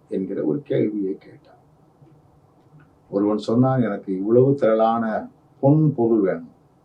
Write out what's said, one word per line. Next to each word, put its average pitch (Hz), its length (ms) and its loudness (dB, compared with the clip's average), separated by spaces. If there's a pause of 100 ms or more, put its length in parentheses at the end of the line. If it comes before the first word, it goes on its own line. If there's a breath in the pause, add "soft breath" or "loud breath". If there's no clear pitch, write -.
என்கிற - 340 -6
ஒரு 147 180 -4
கேள்வியை 107 560 -4
கேட்டார். - 400 -20 (1500)
ஒருவன் 104 280 0
சொன்னான், 127 440 2
"எனக்கு 101 360 -4
இவ்வளவு 123 380 2
திரளான 110 760 0 (300)
பொன் 147 360 2
பொருள் 113 240 2
வேணும்." 90 300 -2 (360)